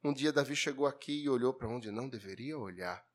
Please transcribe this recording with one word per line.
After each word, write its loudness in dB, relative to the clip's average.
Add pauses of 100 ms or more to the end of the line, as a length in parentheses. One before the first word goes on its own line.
um 4
dia 2
Davi 4
chegou 2
aqui -2
e 2
olhou 6
pra -4
onde -4
não -4
deveria -8
olhar. -6 (100)